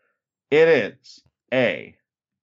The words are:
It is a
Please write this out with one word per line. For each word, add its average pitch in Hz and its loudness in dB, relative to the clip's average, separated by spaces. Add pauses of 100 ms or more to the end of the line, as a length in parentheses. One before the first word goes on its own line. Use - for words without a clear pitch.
(500)
It 160 4
is 110 -2 (300)
a 95 -4 (460)